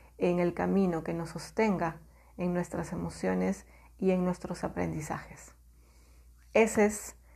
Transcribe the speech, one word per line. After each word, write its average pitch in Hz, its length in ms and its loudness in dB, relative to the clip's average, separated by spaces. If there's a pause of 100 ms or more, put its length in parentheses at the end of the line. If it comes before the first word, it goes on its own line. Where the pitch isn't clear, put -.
(200)
en 175 200 2
el 175 140 2
camino, 180 500 2
que 170 100 -4
nos 170 160 -4
sostenga 175 680 0 (380)
en 180 160 0
nuestras 175 400 -4
emociones 185 720 -2 (320)
y 190 140 2
en 180 120 2
nuestros 180 400 -4
aprendizajes. - 920 -6 (1000)
Ese 214 320 6
es, - 300 -2 (200)